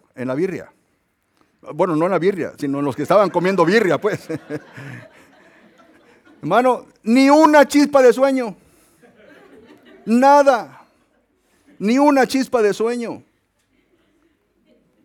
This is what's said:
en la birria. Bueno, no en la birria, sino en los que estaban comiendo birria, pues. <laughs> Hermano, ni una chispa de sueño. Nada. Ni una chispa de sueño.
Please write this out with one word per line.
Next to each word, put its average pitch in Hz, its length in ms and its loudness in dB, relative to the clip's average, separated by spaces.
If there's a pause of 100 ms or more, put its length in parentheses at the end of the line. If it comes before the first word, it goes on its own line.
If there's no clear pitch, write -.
(140)
en 127 140 -10
la 127 60 -6
birria. 156 380 -8 (1000)
Bueno, 165 220 -2
no 160 100 -2
en 196 40 -4
la 185 80 -2
birria, 165 400 -4
sino 139 220 -6
en 143 40 -4
los 135 100 -4
que 151 80 -10
estaban 185 280 2
comiendo 180 340 0
birria, 180 340 0
pues. 196 300 -8
<laughs> - 100 -10 (2000)
Hermano, 220 440 -2 (160)
ni 269 280 2
una 302 360 6
chispa 285 360 2
de 247 100 6
sueño. 254 440 -2 (1500)
Nada. 254 840 2 (920)
Ni 220 200 -2
una 277 280 2
chispa 262 360 -4
de 202 120 0
sueño. 233 480 -6 (1800)